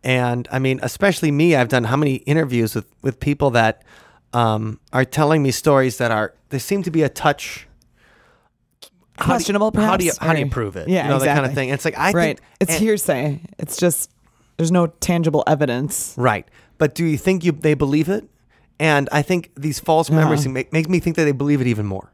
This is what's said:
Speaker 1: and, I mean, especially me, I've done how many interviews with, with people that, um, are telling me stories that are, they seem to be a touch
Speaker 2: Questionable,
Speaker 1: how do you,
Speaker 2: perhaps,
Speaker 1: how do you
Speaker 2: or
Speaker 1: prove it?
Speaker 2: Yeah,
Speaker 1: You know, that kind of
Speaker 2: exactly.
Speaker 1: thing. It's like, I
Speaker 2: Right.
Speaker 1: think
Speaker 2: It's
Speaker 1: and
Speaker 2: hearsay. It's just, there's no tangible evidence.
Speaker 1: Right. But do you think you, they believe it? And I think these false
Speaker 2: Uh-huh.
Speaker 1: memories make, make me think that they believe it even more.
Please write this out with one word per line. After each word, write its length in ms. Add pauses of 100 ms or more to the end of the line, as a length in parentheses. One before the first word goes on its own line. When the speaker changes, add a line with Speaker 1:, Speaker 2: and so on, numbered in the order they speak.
Speaker 1:
and, 480
I 80
mean, 240
especially 480
me, 260
I've 120
done 160
how 120
many 200
interviews 580
with, 120 (160)
with 180
people 320
that, 300 (520)
um, 460 (120)
are 120
telling 380
me 100
stories 460
that 120
are, 240 (160)
they 80
seem 240
to 80
be 120
a 60
touch 580 (1500)
Speaker 2:
Questionable, 600
Speaker 1:
how 200
do 80
you, 60
Speaker 2:
perhaps, 160
Speaker 1:
how 60
do 80
you 60
Speaker 2:
or 40
Speaker 1:
prove 260
it? 120
Speaker 2:
Yeah, 160
Speaker 1:
You 60
know, 100
that 60
kind 120
of 60
Speaker 2:
exactly. 100
Speaker 1:
thing. 140
It's 160
like, 120
I 140
Speaker 2:
Right. 160 (100)
Speaker 1:
think 40 (200)
Speaker 2:
It's 120
Speaker 1:
and 100
Speaker 2:
hearsay. 580 (200)
It's 160
just, 340 (460)
there's 160
no 160
tangible 580
evidence. 720
Speaker 1:
Right. 300 (300)
But 180
do 80
you 120
think 280
you, 80
they 220
believe 340
it? 200 (520)
And 320
I 100
think 340
these 220
false 320
Speaker 2:
Uh-huh. 80
Speaker 1:
memories 300
make, 240
make 160
me 100
think 160
that 120
they 60
believe 280
it 80
even 180
more. 280